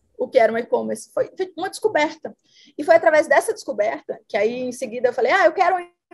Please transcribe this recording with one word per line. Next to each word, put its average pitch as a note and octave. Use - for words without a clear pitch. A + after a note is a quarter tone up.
o B3
que -
era A3
um A3+
e-commerce, A3+
foi, -
foi F#4
uma F4+
descoberta. D#4
E D4
foi E4
através D#4
dessa D4+
descoberta A#3
que -
aí G#3+
em B3+
seguida A#3+
eu A#3+
falei, A#3+
"Ah, F#4
eu D#4+
quero F#4
um F4